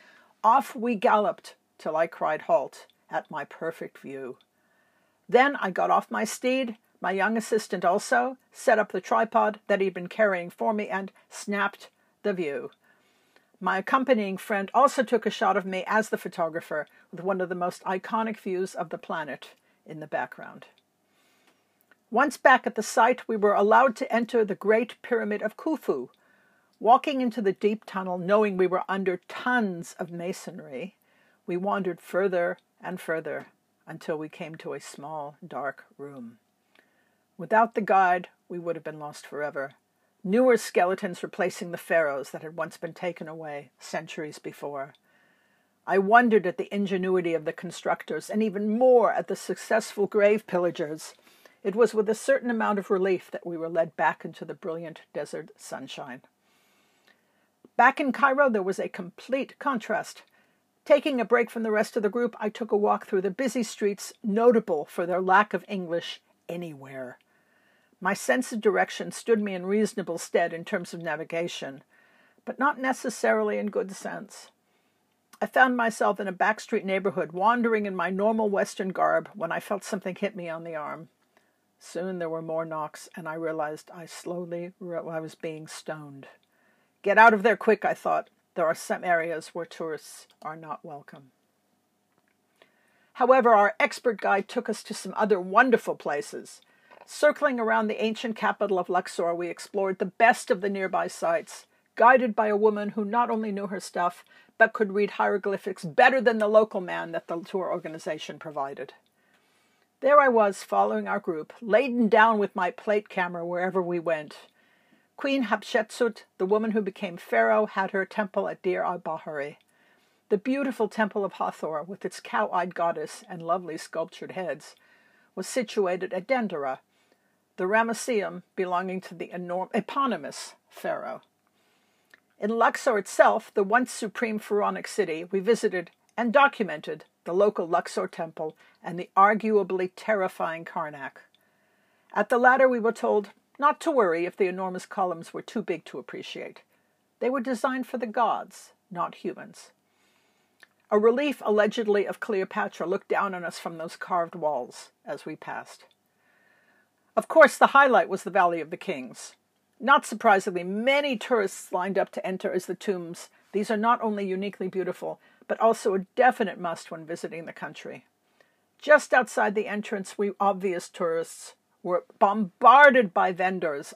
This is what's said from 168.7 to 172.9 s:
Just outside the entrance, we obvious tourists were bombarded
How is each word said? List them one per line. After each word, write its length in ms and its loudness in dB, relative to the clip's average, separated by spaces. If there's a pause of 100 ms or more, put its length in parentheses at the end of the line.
Just 360 6
outside 400 2
the 140 -2
entrance, 500 -6
we 220 0
obvious 480 0
tourists 680 -6 (260)
were 220 -2 (160)
bombarded 920 8